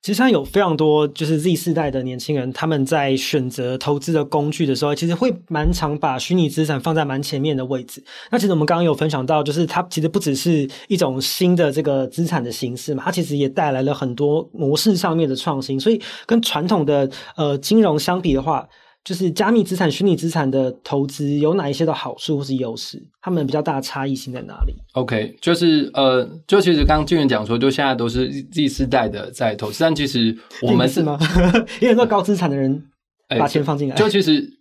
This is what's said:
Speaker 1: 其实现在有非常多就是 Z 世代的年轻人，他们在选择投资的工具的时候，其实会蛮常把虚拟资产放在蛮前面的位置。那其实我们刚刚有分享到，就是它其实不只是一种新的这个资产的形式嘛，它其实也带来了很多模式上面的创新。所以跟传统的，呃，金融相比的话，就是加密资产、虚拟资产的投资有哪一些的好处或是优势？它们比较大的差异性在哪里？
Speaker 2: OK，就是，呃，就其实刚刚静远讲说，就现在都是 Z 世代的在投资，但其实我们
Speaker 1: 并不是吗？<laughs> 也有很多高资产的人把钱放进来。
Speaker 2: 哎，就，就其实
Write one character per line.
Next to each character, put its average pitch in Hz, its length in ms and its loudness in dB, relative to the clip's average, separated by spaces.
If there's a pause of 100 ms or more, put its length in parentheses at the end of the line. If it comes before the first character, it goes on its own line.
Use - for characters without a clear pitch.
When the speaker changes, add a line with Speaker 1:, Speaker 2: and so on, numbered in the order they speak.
Speaker 1:
其 202 120 -4
实 196 40 -2
现 247 60 4
在 262 60 6
有 151 160 2
非 - 160 2
常 170 160 2
多 151 300 4
就 143 180 -6
是 156 140 0
Z 170 160 2
世 170 180 -2
代 151 160 0
的 131 140 -4
年 127 160 -8
轻 147 160 -4
人， 131 180 -4
他 160 140 -4
们 147 180 2
在 139 320 0
选 131 320 -2
择 123 260 -6
投 143 220 -2
资 151 160 -4
的 151 100 2
工 147 280 -2
具 160 120 -2
的 135 120 0
时 135 100 -2
候， 147 80 0
其 160 140 -2
实 170 80 0
会 247 180 0 (140)
蛮 160 260 0
常 151 240 -2
把 139 220 -2
虚 - 160 -2
拟 175 120 4
资 151 160 0
产 147 160 0
放 165 140 -2
在 156 100 2
蛮 135 160 -4
前 143 220 -4
面 147 160 0
的 131 80 -4
位 127 200 -4
置。 - 180 -20 (260)
那 240 80 0
其 202 80 0
实 196 60 4
我 175 40 4
们 151 120 4
刚 170 80 2
刚 170 80 2
有 165 100 4
分 151 160 0
享 135 160 -2
到， 156 160 2
就 143 100 -2
是 160 140 0
它 175 240 -2
其 - 100 -4
实 156 80 0
不 156 120 0
只 139 160 -2
是 143 340 0 (180)
一 208 80 0
种 139 240 0
新 180 360 2
的 165 160 2
这 151 100 -2
个 139 240 0
资 156 180 -4
产 160 200 -2
的 120 80 -8
形 123 260 -8
式 147 160 -6
嘛， 135 100 -4
它 185 80 -2
其 180 120 -2
实 143 120 -4
也 139 140 2
带 147 220 0
来 131 100 -2
了 135 100 0
很 139 220 -4
多 147 400 0
模 147 240 0
式 214 180 2
上 170 220 0
面 165 100 2
的 131 80 -2
创 135 240 -4
新。 135 200 -4
所 220 120 2
以 220 80 2 (280)
跟 233 120 4
传 185 280 0
统 180 180 2
的， 139 240 2 (260)
呃， 143 220 0
金 208 240 2
融 165 160 4
相 180 240 0
比 165 140 2
的 135 40 2
话， 135 300 -4 (340)
就 - 100 -6
是 180 180 0
加 202 200 2
密 233 120 4
资 185 120 -2
产、 180 140 2
虚 160 140 -2
拟 190 120 4
资 165 140 -2
产 151 200 0
的 131 220 0 (120)
投 139 220 -2
资 143 300 -4
有 147 200 2
哪 143 140 -2
一 143 40 -2
些 156 120 0
的 160 80 0
好 - 220 -8
处 156 220 -4
或 139 60 -4
是 135 120 -4
优 120 200 -4
势？ - 280 -14 (180)
它 - 80 -8
们 165 160 0
比 135 80 -4
较 151 60 2
大 143 160 -2
的 135 60 -4
差 135 240 -6
异 139 100 -2
性 131 180 -10
在 123 100 -10
哪 - 220 -6
里？ - 80 -2 (200)
Speaker 2:
OK， 120 480 -2
就 170 120 2
是， 160 400 2
呃， 131 340 4 (200)
就 196 120 6
其 180 140 4
实 147 100 2
刚 151 140 4
刚 151 80 0
静 170 100 0
远 151 120 4
讲 107 180 0
说， 117 120 0
就 131 120 4
现 139 160 0
在 135 80 0
都 117 160 -2
是 127 220 -2 (200)
Z 151 160 0
世 131 200 -2
代 120 200 2
的 101 220 -8
在 110 260 -2
投 104 140 -6
资， 104 100 -10
但 160 140 2
其 147 140 -2
实 117 280 0 (260)
我 120 100 0
们 123 160 4
Speaker 1:
并 - 0 -
不 135 60 0
是 175 100 0
吗？ 147 160 -2 (260)
<laughs> 233 360 2
也 247 60 4
有 - 20 6
很 226 80 6
多 240 80 6
高 220 140 2
资 202 160 0
产 175 140 0
的 139 60 -2
人 139 280 0 (440)
把 143 200 0
钱 147 160 0
放 147 140 -2
进 143 120 -2
来。 127 40 -6
Speaker 2:
哎， - 40 -2
就， 208 80 4
就 214 40 2
其 196 140 2
实 151 200 4 (180)